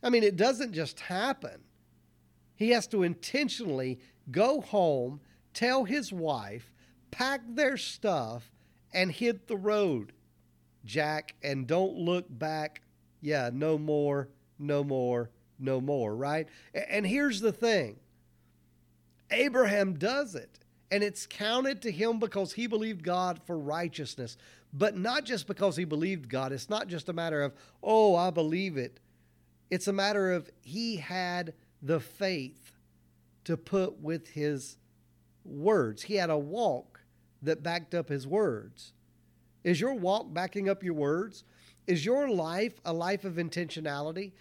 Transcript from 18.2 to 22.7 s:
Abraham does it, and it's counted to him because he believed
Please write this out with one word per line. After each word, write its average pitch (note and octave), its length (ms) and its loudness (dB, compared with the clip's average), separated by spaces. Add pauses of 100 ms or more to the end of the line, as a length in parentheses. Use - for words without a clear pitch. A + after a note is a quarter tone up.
Abraham G#3 640 4
does A3+ 380 -2
it, - 240 -14 (320)
and G3+ 120 2
it's G#3 240 -4
counted B3 560 -2
to A3+ 80 -4
him A3 280 0
because G3 340 -2
he A#3 140 -4
believed G#3+ 360 -2